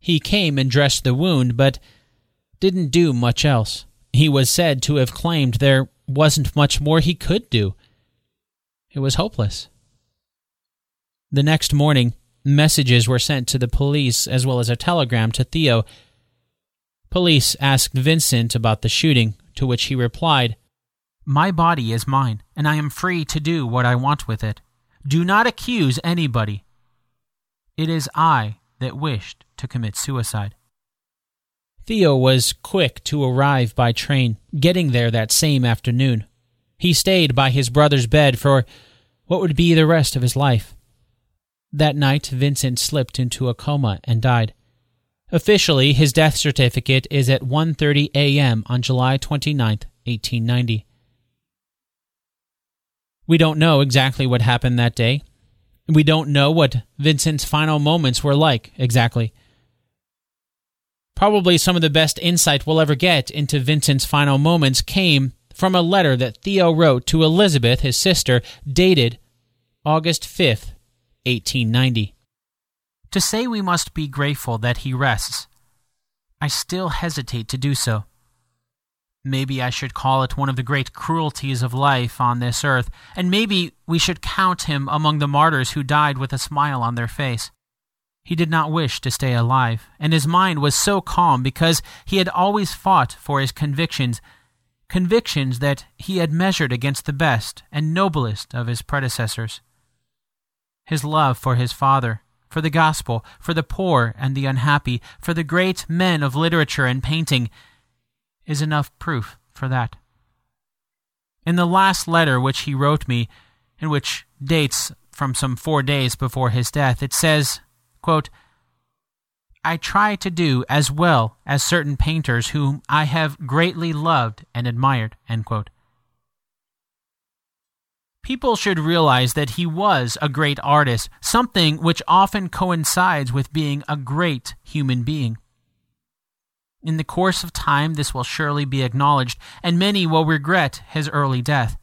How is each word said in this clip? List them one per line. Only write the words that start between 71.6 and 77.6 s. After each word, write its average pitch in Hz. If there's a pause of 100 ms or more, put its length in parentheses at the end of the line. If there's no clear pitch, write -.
ninety. 120 (1000)
To 196
say 226
we 220
must 175
be 156
grateful 139
that 120
he 131
rests, 127 (960)
I 147
still 180
hesitate 131
to 135
do 135